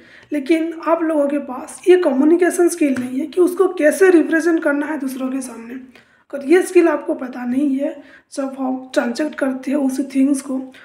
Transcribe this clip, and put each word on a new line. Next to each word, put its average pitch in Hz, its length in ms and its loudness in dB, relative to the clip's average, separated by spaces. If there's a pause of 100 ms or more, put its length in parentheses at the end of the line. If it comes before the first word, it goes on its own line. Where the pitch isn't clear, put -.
(320)
लेकिन 320 420 -2 (140)
आप 330 140 2
लोगों 311 260 0
के 285 120 -2
पास 247 500 -14
ये 359 80 10
communication 339 720 2
skill 294 320 0
नहीं 254 200 -6
है 311 80 -4
कि 370 140 0
उसको 359 320 2
कैसे 302 360 4
represent 320 540 4
करना 285 220 0
है 294 140 -6
दूसरों 262 320 -6
के 262 100 -6
सामने। 233 320 -14
अगर - 720 -14
ये 339 160 6
skill 349 260 4
आपको 302 280 -2
पता 247 300 -10
नहीं 269 320 0
है, 285 140 -2 (420)
जब 269 260 -6
हम 262 340 -6
ट्रांजैक्ट 285 420 -2
करते 262 360 -4
हैं 294 60 0
उस 269 220 -2 (160)
things 269 260 0
को, 262 180 -8 (260)